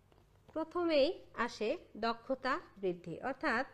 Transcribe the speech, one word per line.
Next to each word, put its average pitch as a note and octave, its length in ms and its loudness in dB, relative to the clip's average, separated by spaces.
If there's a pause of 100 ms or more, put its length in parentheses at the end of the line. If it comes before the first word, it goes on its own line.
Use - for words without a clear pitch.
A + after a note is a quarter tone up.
(520)
প্রথমেই D#4+ 640 4 (160)
আসে A#3 440 0 (180)
দক্ষতা B3+ 640 -2 (160)
বৃদ্ধি, F3+ 440 -4
অর্থাৎ C4+ 540 0